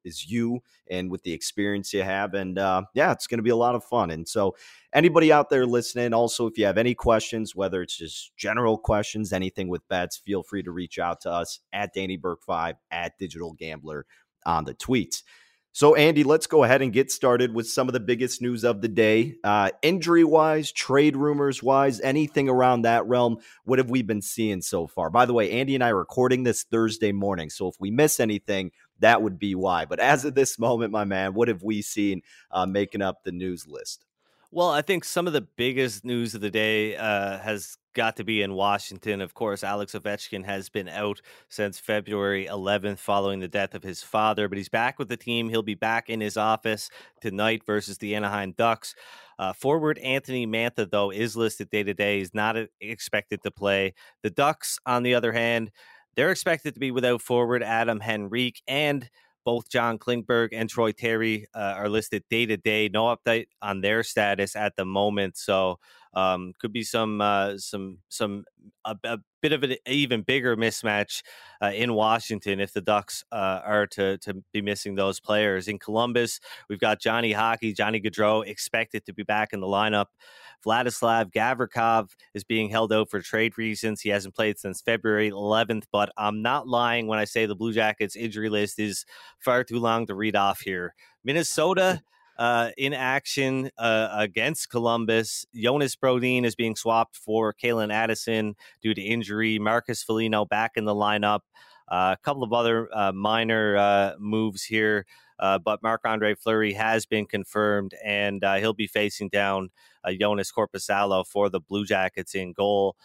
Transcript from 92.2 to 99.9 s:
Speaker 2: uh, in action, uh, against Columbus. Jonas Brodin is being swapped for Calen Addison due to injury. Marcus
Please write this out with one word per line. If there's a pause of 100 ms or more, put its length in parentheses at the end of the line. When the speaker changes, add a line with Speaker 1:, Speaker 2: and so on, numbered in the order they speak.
Speaker 2:
uh,
in
action,
uh,
against
Columbus. (100)
Jonas
Brodin
is
being
swapped
for
Calen
Addison (240)
due
to
injury.
Marcus